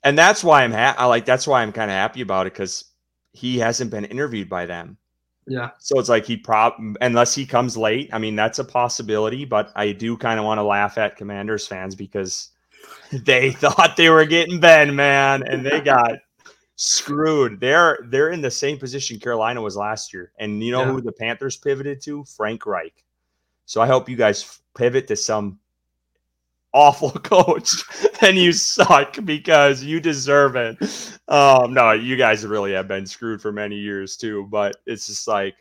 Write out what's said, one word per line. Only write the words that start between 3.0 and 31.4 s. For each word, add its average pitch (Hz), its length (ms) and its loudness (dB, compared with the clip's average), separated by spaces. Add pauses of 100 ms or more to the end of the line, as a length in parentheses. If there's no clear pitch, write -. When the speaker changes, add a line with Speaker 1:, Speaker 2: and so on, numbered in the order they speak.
Speaker 1:
he 123 240 -6
hasn't 117 340 -2
been 107 140 -8
interviewed 117 420 -8
by 90 180 -8
them. 85 320 -14 (500)
Speaker 2:
Yeah. 123 320 -8
Speaker 1:
So 135 200 -2
it's 117 100 -4
like 113 160 2
he 117 120 -6
prob-, 113 420 0 (220)
unless 120 340 2
he 139 100 -8
comes 123 300 -2
late, 113 380 -2
I 113 60 -6
mean, 107 160 -6
that's 110 240 -2
a 143 40 -6
possibility, 120 840 -4
but 107 300 -4
I 104 160 -2
do 113 240 -6
kinda 110 280 -4
wanna 107 200 -2
laugh 101 340 -2
at 104 200 -2
Commanders 104 500 -8
fans 95 280 -12
because 98 560 -10 (340)
<laughs> - 260 -20
they 131 400 2
thought 156 460 2
they 165 120 6
were 160 160 8
getting 170 340 0
Ben, 151 360 8
man, 139 520 2
and 127 180 -4
they 147 160 -2
got 127 300 4 (340)
Speaker 2:
<laughs> - 300 -20
Speaker 1:
screwed. 147 840 -2
They're, 151 380 4 (120)
they're 143 200 2
in 170 120 -6
the 127 100 -4
same 143 260 -6
position 135 420 -10
Carolina 117 420 -4
was 101 140 -8
last 107 380 -8
year. 90 240 -16
And 107 260 -8
you 120 80 -4
know 127 100 -2
Speaker 2:
Yeah. 131 100 -2
Speaker 1:
who 131 100 -6
the 117 120 -8
Panthers 120 440 -8
pivoted 139 440 -6
to? 147 240 -12
Frank 110 420 -8
Reich. 85 360 -8 (640)
So - 160 -2
I 117 60 4
hope 131 200 2
you 123 100 -10
guys 107 260 2
f-, - 180 -20 (140)
pivot 123 320 0
to 107 80 -2
some 104 420 -4 (1160)
awful 147 380 6
<laughs> - 120 -14
coach 175 480 0 (500)
and 190 160 6
you 175 140 4
suck - 720 2
because 147 580 4
you 151 200 -6
deserve 143 560 2
it. 113 200 -4 (520)
Um, 135 440 4